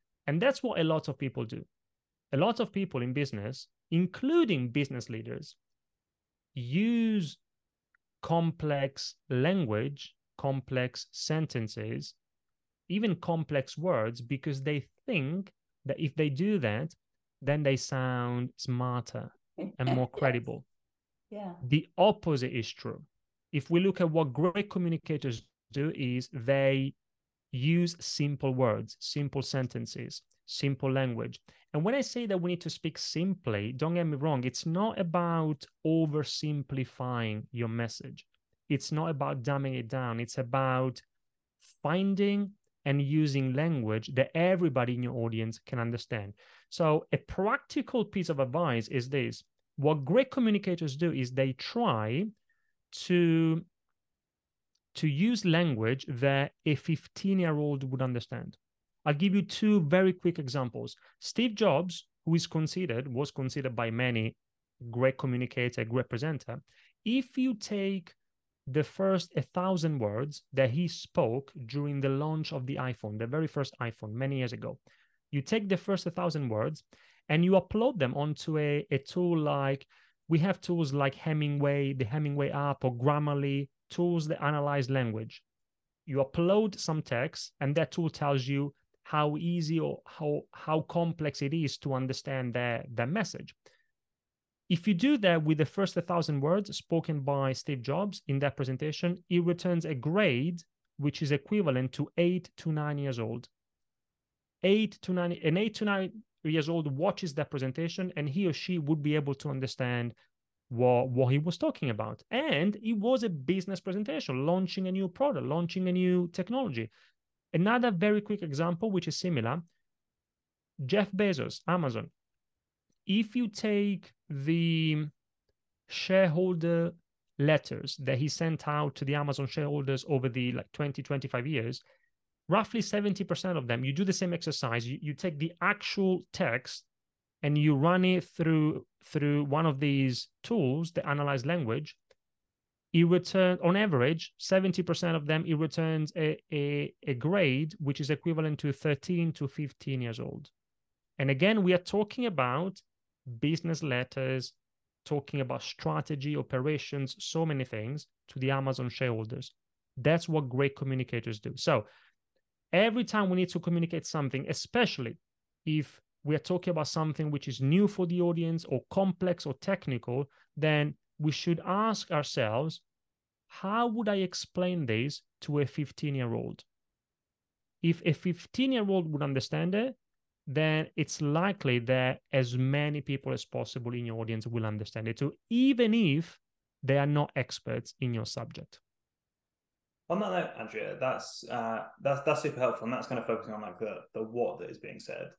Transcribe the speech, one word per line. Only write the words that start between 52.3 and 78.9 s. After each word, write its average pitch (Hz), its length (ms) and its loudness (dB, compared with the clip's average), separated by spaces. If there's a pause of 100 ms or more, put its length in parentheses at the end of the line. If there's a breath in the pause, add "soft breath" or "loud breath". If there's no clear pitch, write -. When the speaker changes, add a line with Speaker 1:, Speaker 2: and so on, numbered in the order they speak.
Speaker 1:
to, 165 720 4 (1300)
to 160 120 0
use 196 360 2
language 139 640 2
that 139 440 2 (140)
a 156 80 4
fifteen-year-old 147 1160 0
would 131 120 -2
understand. 120 560 -4 (460)
I'll 151 100 4
give 180 200 4
you 202 80 4
two 208 380 4
very 180 320 6
quick 180 260 0
examples. 123 580 -4 (240 soft breath)
Steve 233 340 -2
Jobs, 175 520 2 (200)
who 160 80 4
is 170 120 2
considered, 151 600 -2
was 135 220 -4
considered 131 440 -4
by 117 160 -2
many 113 460 0 (540)
great 131 280 2
communicator, 123 640 -2
great 117 240 -2
presenter. 127 540 -6 (420 soft breath)
If 254 340 -2
you 254 160 0
take 196 600 -4 (520)
the 139 180 0
first 190 520 0
a 147 60 2
thousand 170 560 0
words 117 440 -2 (100)
that 131 180 4
he 165 160 0
spoke 139 640 -2 (160)
during 143 340 -4
the 135 80 0
launch 156 440 -2
of 131 140 -6
the 135 100 -4
iPhone, 117 420 -6
the 113 80 -4
very 151 220 -2
first - 320 -4
iPhone, 113 320 -6
many 135 240 -2
years 127 160 -2
ago, 113 260 -8 (520 soft breath)
you 143 100 -2
take 208 280 -2
the 190 80 2
first 196 300 -2
a 175 40 -2
thousand 156 380 -2
words 117 360 -2 (440 soft breath)
and 160 160 4
you 185 80 6
upload 220 460 2
them 131 160 2
onto 151 440 -2
a, 147 320 0